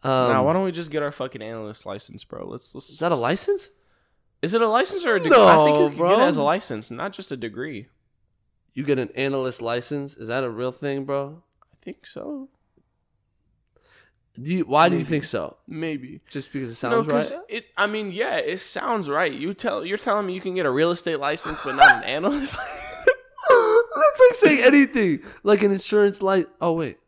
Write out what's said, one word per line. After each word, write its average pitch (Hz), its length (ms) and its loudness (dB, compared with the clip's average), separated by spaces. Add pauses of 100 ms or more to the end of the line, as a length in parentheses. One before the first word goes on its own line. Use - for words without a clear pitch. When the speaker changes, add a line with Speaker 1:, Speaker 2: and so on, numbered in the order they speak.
Speaker 1:
Um, 131 300 2
Speaker 2:
Nah, 131 100 2
why 147 100 2
don't 190 120 0
we 185 80 -4
just 165 180 -10
get 147 120 -4
our 143 100 -4
fucking 131 300 -10
analyst 107 420 -12
license, 98 400 -14
bro? - 240 -14
Let's, - 260 -16
let's 143 160 -16
Speaker 1:
Is 139 100 -20
that 170 120 -2
a 151 40 0
license? 180 520 -2 (720)
Speaker 2:
Is 170 120 -6
it 226 80 2
a 226 60 2
license 349 360 -2
or 233 120 2
a 185 40 0
degree? 269 160 6
I 185 200 10
think 151 200 6
you 151 60 4
Speaker 1:
No, 151 60 2
Speaker 2:
can 143 100 -10
Speaker 1:
bro. 170 120 0
Speaker 2:
get 214 100 4
it 269 80 4
as - 80 0
a 147 80 -2
license, 143 480 -4
not 156 200 -10
just - 200 -14
a 135 40 -10
degree. 117 520 -12 (880)
Speaker 1:
You 135 100 -8
get 143 160 0
an 120 160 -6
analyst 131 440 -4
license? 123 560 -8
Is 110 120 -14
that 127 160 -4
a 120 60 -6
real 120 200 -6
thing, 139 340 -8
bro? 139 380 -8 (220)
Speaker 2:
I - 200 -20
think - 220 -18
so. 277 420 -14 (1900)
Speaker 1:
Do 151 140 -6
you, 185 120 -2
why 151 220 4
do 180 60 2
you 170 60 0
Speaker 2:
Maybe. 147 100 -8
Speaker 1:
think 156 140 -2
so? - 320 -8 (100)
Speaker 2:
Maybe. 151 540 -10 (100)
Speaker 1:
Just - 220 -12
because 131 160 -8
it 117 200 -10
Speaker 2:
No, 226 140 2
Speaker 1:
sounds 151 60 -4
Speaker 2:
'cause 147 240 0
Speaker 1:
right? 320 160 -12
Speaker 2:
it, 233 180 -10 (100)
I 202 120 0
mean, 208 240 -6
yeah, 202 240 -4
it 170 240 -4
sounds 208 480 -4
right. 151 240 0
You 165 200 -8
tell, 196 320 -2
you're 190 140 -4
telling 208 280 -2
me 185 80 -6
you 185 60 -10
can 185 140 -6
get 185 100 -2
a 139 60 2
real 160 220 2
estate 170 260 -4
license, 151 440 -6
but - 120 -8
not 762 160 10
an - 140 2
analyst 285 520 -4
<laughs> - 0 -
license? - 1300 2 (100)
Speaker 1:
That's 587 240 4
like 494 160 8
saying 302 260 4
anything. 254 600 4 (200)
Like 202 220 2
an 196 80 4
insurance 202 500 0
li-, 190 240 2 (140)
oh, 165 140 0
wait. 160 340 -6